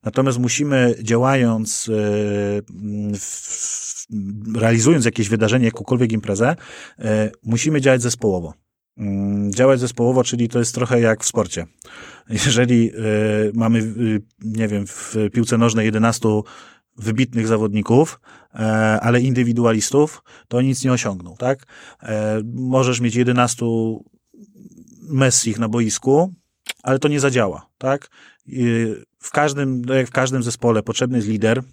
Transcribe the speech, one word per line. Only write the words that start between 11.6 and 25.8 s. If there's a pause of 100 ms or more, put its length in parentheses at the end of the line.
Jeżeli,
e, (600)
mamy,
y, (180)
nie
wiem,
w (180)
piłce
nożnej
jedenastu (540)
wybitnych
zawodników, (340)
e, (420)
ale
indywidualistów, (240)
to
nic
nie
osiągną,
tak? (380)
E, (120)
możesz
mieć
jedenastu (1040)
Messich
na
boisku, (500)